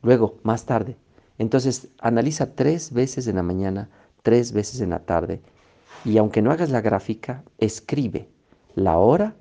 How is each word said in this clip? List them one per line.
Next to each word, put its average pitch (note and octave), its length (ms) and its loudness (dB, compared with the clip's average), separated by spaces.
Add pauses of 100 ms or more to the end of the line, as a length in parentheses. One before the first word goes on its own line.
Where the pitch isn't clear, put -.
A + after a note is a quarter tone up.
Luego, A#2 420 4
más A2+ 220 -2
tarde. A#2 320 -4 (400)
Entonces, B2 520 -2 (100)
analiza B2 560 -2
tres D#3+ 380 -2
veces B2+ 340 -2
en G2+ 100 -2
la F#2 60 0
mañana, F#2+ 480 -4 (320)
tres A#2+ 300 4
veces G#2 280 -4
en G2 80 -2
la E2 120 -4
tarde. F2 420 -4 (640)
Y G#2+ 120 2
aunque G#2+ 240 4
no A2 100 4
hagas D#3+ 200 0
la B2 100 0
gráfica, A2 640 -4 (140)
escribe - 720 -4 (440)
la F#2 220 2
hora D#3+ 440 4